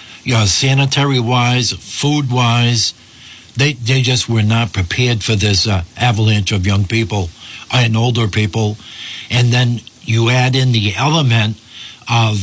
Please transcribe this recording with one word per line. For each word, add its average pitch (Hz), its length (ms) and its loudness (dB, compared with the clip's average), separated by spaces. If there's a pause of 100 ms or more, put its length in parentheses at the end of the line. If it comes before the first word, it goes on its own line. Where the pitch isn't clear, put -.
(240)
You 127 100 0
know, 107 120 4
sanitary-wise, 127 1300 0
food-wise, 120 1200 0 (640)
they, 143 180 0
they 123 260 0
just 123 280 0
were 113 140 2
not 113 300 0
prepared 113 500 -2
for 110 140 -2
this, 101 320 2
uh, 90 160 0 (140)
avalanche 104 540 2
of 95 140 0
young 98 180 2
people 104 440 -2 (440)
and 113 240 2
older 117 320 0
people. 107 480 -2 (540)
And 120 220 2
then 120 280 0 (220)
you 117 280 0
add 127 260 2
in 131 160 2
the 104 240 0
element 123 600 0 (520)
of 110 320 2